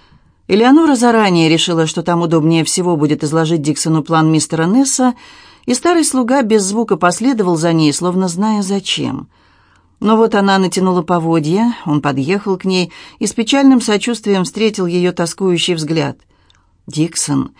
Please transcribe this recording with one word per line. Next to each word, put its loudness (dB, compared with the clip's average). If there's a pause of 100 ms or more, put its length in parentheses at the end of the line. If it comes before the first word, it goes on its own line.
(460)
Элеонора 4
заранее 2
решила, 0
что -6
там 0
удобнее 2
всего -2
будет -2
изложить -2
Диксону -2
план 2
мистера 0
Несса, 0 (520)
и 0
старый 0
слуга 0
без 2
звука -2
последовал 0
за 0
ней, 2
словно -2
зная -2
зачем. -6 (680)
Но 2
вот 2
она 2
натянула 0
поводья, 0 (120)
он 0
подъехал -2
к -8
ней -2 (260)
и -4
с -4
печальным 2
сочувствием -2
встретил -2
ее 0
тоскующий -2
взгляд. -4 (680)
"Диксон, -4